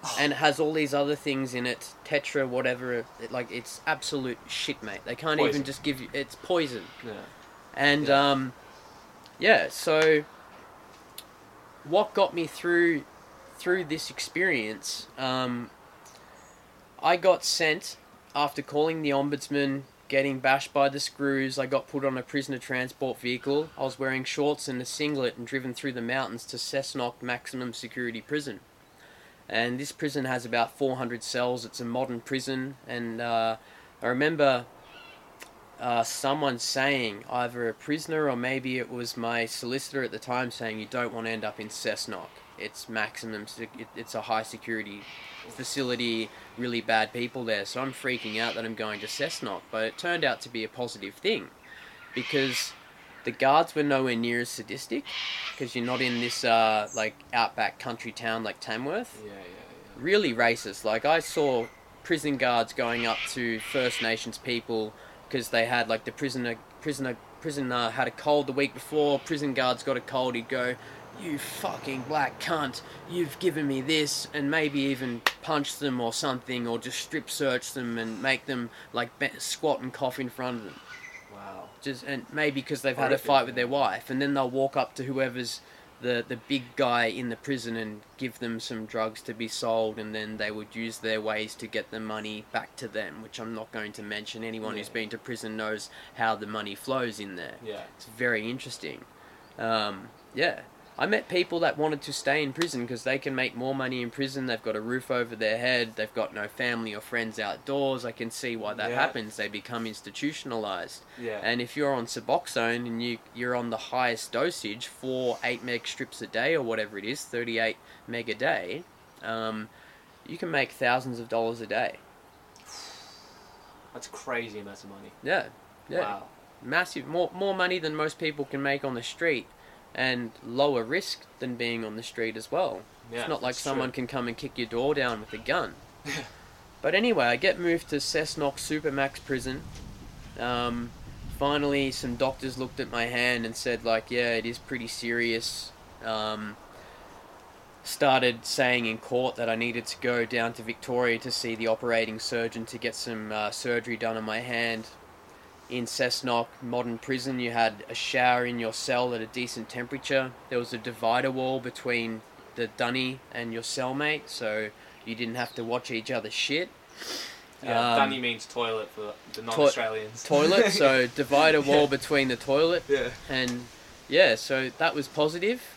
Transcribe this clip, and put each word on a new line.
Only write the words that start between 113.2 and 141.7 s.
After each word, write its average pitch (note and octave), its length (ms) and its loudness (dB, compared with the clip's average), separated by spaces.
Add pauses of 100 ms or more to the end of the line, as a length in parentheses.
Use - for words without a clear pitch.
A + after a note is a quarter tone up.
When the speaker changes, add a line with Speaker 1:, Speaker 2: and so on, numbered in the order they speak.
Speaker 2:
you're B2 220 -2
on A#2+ 140 -2
the A2 80 -2
highest B2 520 0
dosage, A#2+ 580 -2
four B2+ 540 -2
eight B2 220 -2
meg A#2+ 240 -2
strips - 320 -8
a A2+ 60 -6
day B2 280 2
or D#3 80 4
whatever G#2+ 360 -2
it G2 80 -6
is, C3 180 -4
thirty-eight A#2 540 0 (280)
meg A#2 220 -6
a G#2+ 60 -2
day, B2 500 -2 (380)
um, A2 480 -4 (560)
you D#3+ 100 -10
can F3 140 -4
make C#3 200 2
thousands B2 480 0
of A#2 120 -8
dollars A#2 320 0
a G#2+ 40 -8
day. G#2+ 280 0 (2000)
Speaker 1:
That's - 140 -14
crazy A#2 520 -4
amounts G2+ 240 -14
of G2+ 60 -14
money. G2 200 -16 (120)
Speaker 2:
Yeah, D3+ 240 2 (420)
yeah. - 120 -2
Speaker 1:
Wow. G3+ 220 -2 (400)
Speaker 2:
Massive, D#3 440 0
more, E3 280 2
more G3 200 0
money F#3 240 2
than D#3 180 -2
most D#3 220 0
people D3 260 -2
can C#3 180 -4
make C#3 220 0
on C3 100 0
the A#2 80 -4
street, C#3+ 440 0 (480)
and B2 360 0 (160)
lower B2 380 4
risk D#3 360 -2 (200)
than B2+ 160 -4
being A#2 280 0
on G#2+ 120 -6
the A2+ 60 -8
street A2+ 340 -4
as A2 160 -8
well. C#3+ 300 0 (300)
Speaker 1:
Yeah, A#2 80 -4
Speaker 2:
It's A#2+ 80 -2
not D#3 140 0
like B2+ 120 0
Speaker 1:
that's - 100 -6
Speaker 2:
someone C3+ 240 2
Speaker 1:
true. B2 60 -6
Speaker 2:
can B2+ 120 -2
come A#2+ 220 -2
and A2+ 80 -6
kick - 200 -8
your A#2 120 -4
door C3 260 2
down B2 260 0
with G#2+ 120 -12
a G#2+ 60 -8
gun. A#2 360 -2 (300)
Speaker 1:
<laughs> C#3+ 100 -6 (680)
Speaker 2:
But D#3 120 2
anyway, G3+ 320 6
I A#2+ 100 6
get D3+ 220 4
moved E3+ 320 2
to D3+ 60 0
Cessnock D3 580 0
Supermax C#3 680 -2
prison. C3 420 -4 (760)
Um, A#2+ 520 0 (480)
finally, C#3+ 520 4